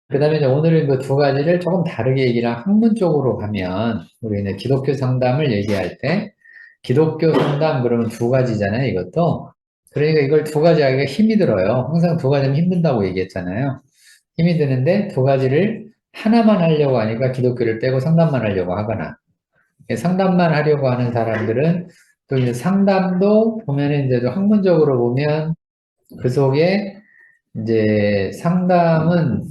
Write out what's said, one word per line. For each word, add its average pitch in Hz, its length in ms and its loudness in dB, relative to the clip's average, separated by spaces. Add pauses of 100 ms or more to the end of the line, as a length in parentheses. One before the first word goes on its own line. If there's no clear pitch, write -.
그다음에 147 300 0
이제 147 80 0
오늘은 151 420 2
그 135 100 0
두 135 180 -4
가지를 143 440 0
조금 170 240 -2
다르게 131 420 -2
얘기를 117 240 0
학문 214 440 2
쪽으로 147 440 0
가면 101 640 -4 (200)
우리 104 200 -4
이제 98 140 -4
기독교 135 380 -2
상담을 127 580 0
얘기할 101 460 -2
때 180 340 -4 (500)
기독교 156 520 0
상담 147 480 0
그러면 117 260 0
두 120 220 -4
가지잖아요, 113 600 0
이것도. 95 600 -4 (420)
그러니까 151 300 0
이걸 147 220 2
두 151 160 -2
가지 160 220 4
하기가 135 220 2
힘이 220 320 0
들어요. 120 560 0
항상 170 240 2
두 127 140 -2
가지면 139 260 0
힘든다고 165 520 0
얘기했잖아요. 92 720 -6 (560)
힘이 170 220 2
드는데 143 500 0
두 - 160 -2
가지를 139 600 0 (260)
하나만 214 500 2
하려고 147 360 2
하니까 113 340 -2
기독교를 120 460 -2
빼고 131 220 -2
상담만 160 420 2
하려고 92 340 -2
하거나, 104 400 -6 (760)
예, 120 60 -2
상담만 180 580 2
하려고 147 360 2
하는 123 220 -2
사람들은 117 760 -2 (400)
또 135 100 -2
이제 123 160 0
상담도 196 1120 0
보면은 143 400 0
이제 123 140 0
좀 120 120 -2
학문적으로 185 680 2
보면 151 560 -2 (680)
그 127 100 -2
속에 147 680 0 (640)
이제 107 720 0
상담은 170 1200 2